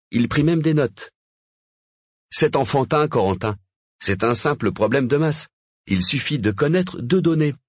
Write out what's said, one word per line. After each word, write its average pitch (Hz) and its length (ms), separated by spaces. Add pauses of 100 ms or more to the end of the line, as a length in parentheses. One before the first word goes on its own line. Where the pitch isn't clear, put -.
(120)
Il 120 160
prit 147 160
même 165 180
des 156 120
notes. « - 380 (1200)
C'est - 240
enfantin, 139 520
Corentin. 101 500 (440)
C'est 98 220
un 120 100
simple 120 380
problème 120 360
de 135 100
masse. 151 320 (360)
Il 92 180
suffit 131 360
de 104 120
connaître 156 500
deux 175 200
données. 156 320 (160)